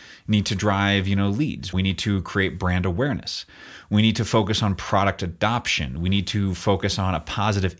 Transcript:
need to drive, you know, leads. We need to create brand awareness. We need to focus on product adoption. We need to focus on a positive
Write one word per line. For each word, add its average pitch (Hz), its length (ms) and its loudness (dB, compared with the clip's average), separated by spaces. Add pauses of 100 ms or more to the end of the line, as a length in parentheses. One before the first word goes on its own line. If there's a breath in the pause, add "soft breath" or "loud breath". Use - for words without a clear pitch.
(260 loud breath)
need 107 200 2
to 104 100 -2
drive, 101 500 2
you 98 120 0
know, 101 100 2
leads. 113 460 -4
We 92 100 2
need 95 160 0
to 101 220 0
create 95 360 -2
brand 90 280 0
awareness. 104 600 -4 (440 loud breath)
We 104 120 4
need 110 140 4
to 110 100 -2
focus 107 380 2
on 98 100 4
product 98 480 0
adoption. 85 800 -2
We 90 80 -2
need 95 200 0
to 98 280 0
focus 98 420 0
on 95 160 0
a 78 60 -2
positive 101 600 -2